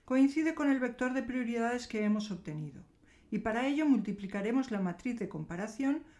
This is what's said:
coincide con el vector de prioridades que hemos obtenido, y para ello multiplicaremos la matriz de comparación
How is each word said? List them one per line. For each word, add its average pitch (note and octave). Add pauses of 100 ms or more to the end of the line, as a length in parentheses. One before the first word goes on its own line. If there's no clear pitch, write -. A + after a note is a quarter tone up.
coincide C#4
con D4
el C4+
vector B3+
de C4
prioridades A#3+
que G#3+
hemos G#3
obtenido, D#3 (480)
y G#3+
para A#3
ello D4
multiplicaremos G#3
la G3+
matriz F#3+
de G#3
comparación G#3+ (160)